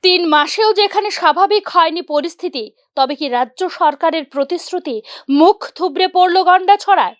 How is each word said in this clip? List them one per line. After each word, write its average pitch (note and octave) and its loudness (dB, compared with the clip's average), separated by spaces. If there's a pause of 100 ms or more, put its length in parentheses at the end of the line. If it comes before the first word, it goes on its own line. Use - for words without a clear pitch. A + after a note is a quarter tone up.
তিন F4+ 2
মাসেও D4+ 2
যেখানে G4+ 0
স্বাভাবিক G4 0
হয়নি E4 0
পরিস্থিতি, D4 -6 (300)
তবে C4+ 0
কি C#4+ -6
রাজ্য B3 -4
সরকারের D#4 -2
প্রতিশ্রুতি D4 -6 (340)
মুখ D#4 4 (180)
থুবড়ে F4 -2
পড়ল F4+ 2
গন্ডাছড়ায়? F4+ 2